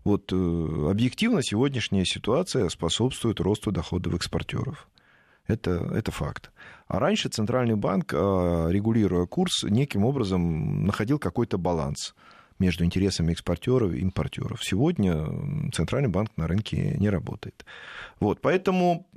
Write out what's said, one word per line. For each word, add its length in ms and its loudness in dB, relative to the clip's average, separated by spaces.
Вот, 280 2
э, 40 2
объективно 520 2
сегодняшняя 640 0
ситуация 640 0
способствует 680 -2
росту 300 0
доходов 440 -2
экспортеров. 760 -6
Это, 220 0
это 180 -2
факт. 380 -8
А 120 -2
раньше 300 2
Центральный 480 0
банк, 380 0
а, 540 2
регулируя 580 2
курс, 380 0
неким 400 2
образом 840 0
находил 320 0
какой-то 400 0
баланс 560 -2
между 260 2
интересами 480 2
экспортеров 600 0
и 80 -2
импортеров. 640 -4
Сегодня, 480 2
м, 600 -2
Центральный 360 0
банк 280 0
на 120 -2
рынке 500 0
не 100 2
работает. 560 -6
Вот, 200 0
поэтому, 680 2